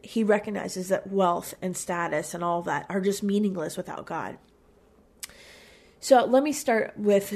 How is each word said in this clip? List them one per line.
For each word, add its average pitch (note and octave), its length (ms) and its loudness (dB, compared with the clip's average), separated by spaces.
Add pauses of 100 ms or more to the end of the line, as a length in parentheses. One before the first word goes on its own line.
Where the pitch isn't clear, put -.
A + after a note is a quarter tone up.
he - 220 -2
recognizes G3+ 640 0
that F#3+ 240 -2
wealth F#3 500 0
and F3+ 140 -4
status D#3+ 580 -4
and E3+ 100 -6
all E3+ 180 0
that D#3+ 280 -4
are F#3+ 120 -2
just G3 200 0
meaningless G3 540 0
without - 300 -8
God. C#3 320 -8 (1600)
So B3 260 6
let C4 180 4
me D4+ 100 0
start A3+ 440 0
with G3+ 380 2